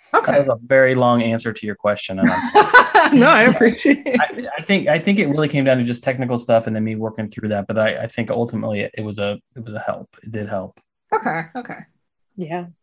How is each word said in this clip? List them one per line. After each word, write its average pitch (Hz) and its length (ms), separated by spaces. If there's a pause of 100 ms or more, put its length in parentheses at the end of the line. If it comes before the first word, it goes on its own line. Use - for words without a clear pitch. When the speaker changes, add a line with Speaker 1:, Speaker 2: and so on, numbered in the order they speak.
(140)
Speaker 1:
Okay. - 180
Speaker 2:
That 143 80
was 139 80
a 120 180
very 131 300
long 120 260
answer 113 320
to 107 140
your 101 80
question. 101 440
And - 120
I'm - 120
Speaker 1:
<laughs> 403 760
No, 240 80
I 269 160
appreciate 247 600
it. 247 140
Speaker 2:
I, 123 280 (100)
I 160 60
think, 180 240
I 151 120
think 202 200
it 175 80
really 151 200
came 143 180
down 131 120
to 123 60
just 120 200
technical 127 340
stuff 117 300
and 113 80
then 107 80
me 110 120
working 110 340
through 107 200
that. 101 180
But 110 100
I, 107 260
I 117 40
think 113 240
ultimately 113 500
it, 104 160
it 110 40
was 104 180
a, 101 200 (160)
it 120 80
was 113 120
a 107 40
help. - 300 (140)
It 113 80
did 107 180
help. 98 300 (340)
Speaker 1:
Okay. 165 300 (120)
Okay. 247 220 (580)
Speaker 3:
Yeah. 175 300 (180)